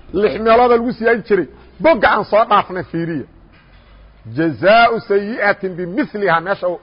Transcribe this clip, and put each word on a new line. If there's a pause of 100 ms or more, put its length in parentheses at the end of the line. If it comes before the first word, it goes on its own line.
(140)
Lix
meelooda
lagu
siyaadi
jiray. (320)
Bogga
aan
soo
dhaafnay
fiiriya. (1000)
"Jazaa'u
sayyi'atin
bimithliha",
meesha
uu